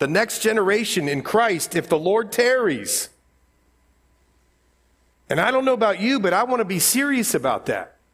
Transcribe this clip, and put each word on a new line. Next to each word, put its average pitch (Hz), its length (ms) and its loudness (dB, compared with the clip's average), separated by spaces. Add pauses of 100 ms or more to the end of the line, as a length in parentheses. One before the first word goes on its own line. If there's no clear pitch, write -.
the 139 80 0
next 208 320 0
generation 208 680 0
in 143 140 -2
Christ 208 540 0
if 156 120 -2
the 156 100 2
Lord 208 340 0
tarries. 240 760 0 (2250)
And 143 100 2
I 220 120 2
don't 262 120 0
know 262 80 2
about 208 280 0
you, 262 180 0
but 190 140 0
I 196 100 2
want 247 180 0
to 214 40 0
be 180 160 -4
serious 262 520 0
about 127 340 -2
that. 101 300 -6 (180)